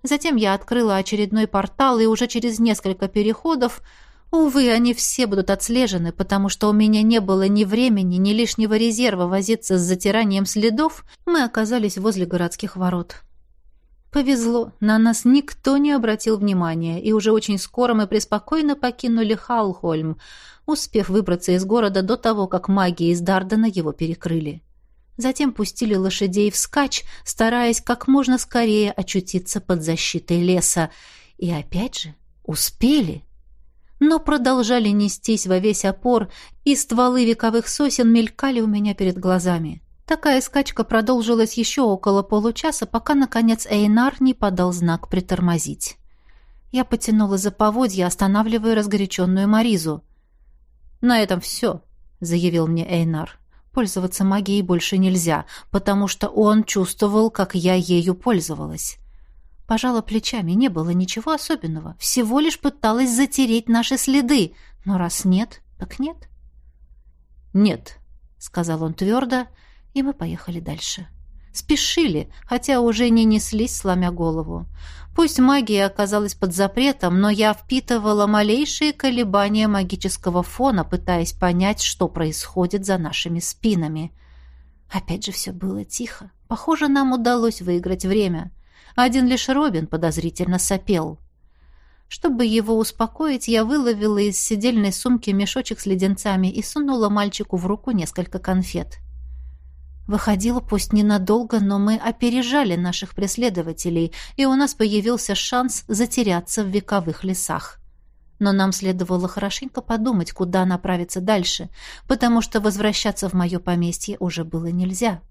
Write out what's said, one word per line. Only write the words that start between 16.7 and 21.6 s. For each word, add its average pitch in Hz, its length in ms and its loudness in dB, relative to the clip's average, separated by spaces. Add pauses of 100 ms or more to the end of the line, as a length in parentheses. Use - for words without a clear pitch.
и 214 100 0
уже 214 200 2
очень 208 280 0
скоро 240 340 0
мы 214 140 2
преспокойно 269 680 0
покинули 233 600 0
Халхольм, 175 840 -2 (480)
успев 226 440 -2
выбраться 185 420 0
из 180 120 2